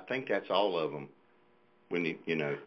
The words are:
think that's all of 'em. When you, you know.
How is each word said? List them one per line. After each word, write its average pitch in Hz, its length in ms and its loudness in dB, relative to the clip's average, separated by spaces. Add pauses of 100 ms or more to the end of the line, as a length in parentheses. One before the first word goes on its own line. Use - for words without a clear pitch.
think 131 220 -4
that's 98 200 0
all 95 300 4
of 76 140 0
'em. 71 160 -8 (800)
When 87 160 0
you, 80 200 -2
you 82 120 0
know. 71 180 0 (120)